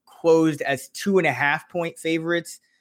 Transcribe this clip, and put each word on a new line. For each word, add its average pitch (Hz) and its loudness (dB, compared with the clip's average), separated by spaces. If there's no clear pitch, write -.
closed 160 2
as 135 -4
two 196 -2
and 170 2
a 139 2
half 143 -2
point 170 -6
favorites. 165 -4